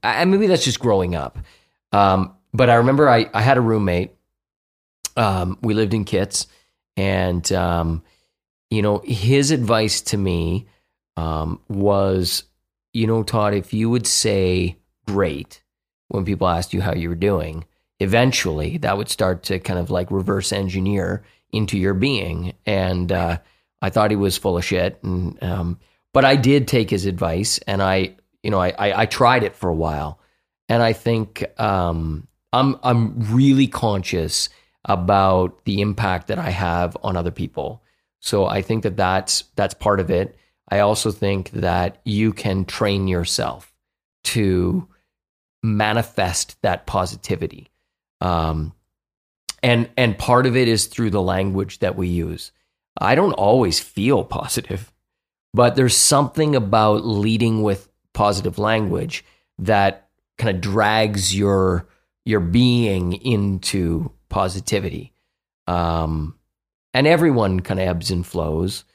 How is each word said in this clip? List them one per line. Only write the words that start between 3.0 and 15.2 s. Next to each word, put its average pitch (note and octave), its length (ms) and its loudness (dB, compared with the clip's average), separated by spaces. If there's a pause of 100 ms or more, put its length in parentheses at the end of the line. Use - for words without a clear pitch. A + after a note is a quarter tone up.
I, A#2 240 4
I G#2+ 80 0
had C3 160 4
a B2+ 40 2
roommate. G#2 500 0 (1040)
Um, F#2 480 0
we A2 100 0
lived G#2+ 220 2
in G#2 80 -2
Kits, G2+ 420 -4 (500)
and, F#2 580 0
um, E2+ 500 0 (640)
you G#2+ 140 0
know, G#2 160 0
his B2+ 500 2
advice A2+ 520 0
to - 160 -4
me, F2 500 -2 (480)
um, D#2+ 520 -4
was, G2 760 0 (500)
you A2+ 140 0
know, A2+ 160 0
"Todd, G#2 320 0
if G2 180 -4
you A2 160 0
would A#2+ 160 0
say F#2 720 0 (300)
'great' F#2+ 560 -4 (460)